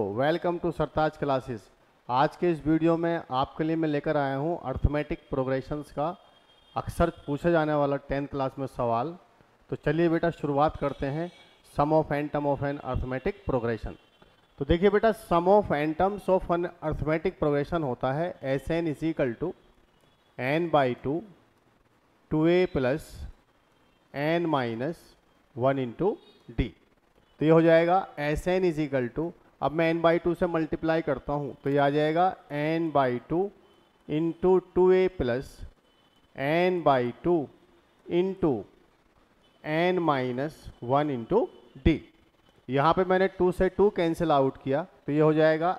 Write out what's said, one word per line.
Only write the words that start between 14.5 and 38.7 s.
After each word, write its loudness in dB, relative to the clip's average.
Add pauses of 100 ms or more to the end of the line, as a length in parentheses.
तो -6
देखिए 4
बेटा, 4 (140)
sum 4
of 0
n -2
terms 0
of -6
an -4 (140)
arithmetic -2
progression 0
होता -2
है -4 (240)
S -6 (100)
n -2
is -8
equal -2
to -4 (840)
n -2
by 4 (160)
two, -4 (1120)
two 2
A 4
plus -2 (960)
n 0
minus -4 (460)
one 0
into -2 (440)
d। -4 (680)
तो -2
ये 6
हो 8
जाएगा 6 (200)
S -4
n 2
is 0
equal -2 (100)
to, -2 (380)
अब 0
मैं 0
n -2
by 6 (120)
two 0
से 0
मल्टीप्लाई -2
करता -4
हूँ -6
तो -4
ये 2
आ 4
जाएगा 2 (240)
n -2
by 4 (240)
two -2 (680)
into 0 (240)
two 6 (100)
A 4 (120)
plus -2 (880)
n 0 (120)
by 6 (220)
two 2 (640)
into 0 (1120)